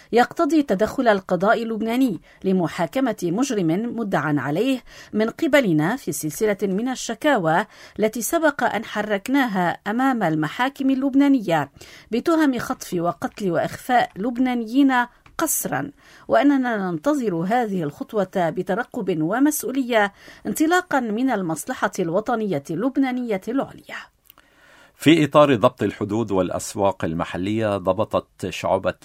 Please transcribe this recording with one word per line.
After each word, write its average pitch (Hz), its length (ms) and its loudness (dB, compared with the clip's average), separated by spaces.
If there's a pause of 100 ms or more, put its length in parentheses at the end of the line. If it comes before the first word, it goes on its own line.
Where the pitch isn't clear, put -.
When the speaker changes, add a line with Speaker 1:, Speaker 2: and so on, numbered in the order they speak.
(120)
Speaker 1:
يقتضي 285 520 2
تدخل 214 440 0
القضاء 202 560 2
اللبناني 226 580 0 (220)
لمحاكمة 190 800 0
مجرم 208 760 0
مدعى 156 420 0
عليه 190 400 0 (340)
من 214 160 0
قبلنا 226 680 2
في 269 160 -8
سلسلة 196 520 -2
من 202 260 -2
الشكاوى 220 760 0 (340)
التي 220 220 0
سبق 311 420 0
أن 226 220 -2
حركناها 208 840 0 (180)
أمام 240 360 0
المحاكم 185 640 0
اللبنانية 262 840 2 (400)
بتهم 285 480 2
خطف - 340 -8
وقتل 175 580 -2
وإخفاء 160 640 0
لبنانيين 247 800 0 (440)
قسرا، - 540 -4 (360)
وأننا 240 640 2
ننتظر 220 440 0
هذه 196 480 0
الخطوة 190 520 -4
بترقب 185 840 -2
ومسؤولية 240 920 0 (340)
انطلاقاً 320 520 0
من 240 300 -2
المصلحة 196 720 -4
الوطنية 190 720 -2
اللبنانية 247 760 -2
العليا. - 480 -6 (1000)
Speaker 2:
في 151 300 4
إطار 143 300 6
ضبط 117 280 2
الحدود 104 480 -2
والأسواق 95 760 -2
المحلية، 98 720 -2
ضبطت 92 720 -2
شعبة 92 440 -2 (120)